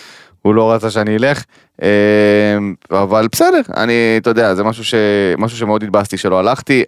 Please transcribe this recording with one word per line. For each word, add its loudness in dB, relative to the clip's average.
הוא 2
לא 2
רצה -2
שאני -2
אלך. -2
אה, 0
אבל 0
בסדר, 2
אני, -2
אתה 0
יודע, 2
זה -2
משהו -4
ש-, -4
משהו -4
שמאוד -2
התבאסתי -2
שלא 0
הלכתי. 0